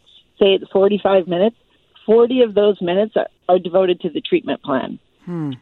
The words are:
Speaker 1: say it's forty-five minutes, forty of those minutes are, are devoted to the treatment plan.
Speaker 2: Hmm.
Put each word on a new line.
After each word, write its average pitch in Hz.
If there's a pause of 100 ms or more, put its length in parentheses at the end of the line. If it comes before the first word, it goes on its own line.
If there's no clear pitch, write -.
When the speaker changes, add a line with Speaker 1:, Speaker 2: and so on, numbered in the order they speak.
(380)
Speaker 1:
say 196
it's -
forty-five 196
minutes, 185 (500)
forty 240
of 226
those 208
minutes 190
are, - (200)
are 180
devoted 180
to 180
the 147
treatment -
plan. - (260)
Speaker 2:
Hmm. 160